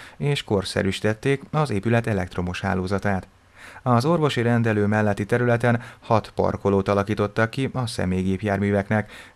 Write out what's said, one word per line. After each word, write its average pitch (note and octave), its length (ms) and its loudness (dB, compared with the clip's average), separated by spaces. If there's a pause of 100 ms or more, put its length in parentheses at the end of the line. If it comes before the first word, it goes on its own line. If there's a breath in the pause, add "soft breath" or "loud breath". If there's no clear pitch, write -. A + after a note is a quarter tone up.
(180 loud breath)
és C#3+ 260 -2
korszerűsítették G#2+ 960 0 (100)
az D3+ 180 0
épület A2+ 380 0
elektromos F#2 540 -4
hálózatát. F#2+ 680 -2 (560 loud breath)
Az A#2+ 220 2
orvosi D3+ 360 0
rendelő A2+ 440 2
melletti G#2 400 2
területen A#2+ 560 2 (180 loud breath)
hat - 360 0
parkolót G2 520 2
alakítottak G#2 600 0
ki C3 240 -4
a B2 140 -4
személygépjárműveknek, G2 1200 0 (240 loud breath)